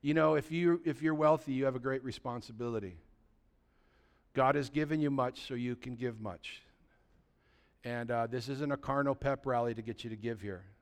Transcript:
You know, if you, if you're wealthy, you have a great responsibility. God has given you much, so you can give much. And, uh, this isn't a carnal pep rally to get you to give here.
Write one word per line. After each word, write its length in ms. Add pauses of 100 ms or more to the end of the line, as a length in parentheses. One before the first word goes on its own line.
You 120
know, 220
if 160
you, 340
if 160
you're 140
wealthy, 380
you 120
have 100
a 40
great 240
responsibility. 920 (1400)
God 200
has 160
given 320
you 80
much, 380
so 80
you 200
can 200
give 260
much. 400 (1200)
And, 280
uh, 160
this 200
isn't 240
a 60
carnal 380
pep 320
rally 260
to 80
get 220
you 80
to 40
give 240
here. 260 (160)